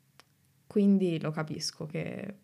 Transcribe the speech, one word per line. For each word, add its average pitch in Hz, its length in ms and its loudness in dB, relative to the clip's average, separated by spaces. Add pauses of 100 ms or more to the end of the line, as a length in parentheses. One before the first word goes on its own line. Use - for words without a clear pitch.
(680)
Quindi 190 520 4
lo 156 120 -4
capisco 156 540 -6
che 156 480 -8 (100)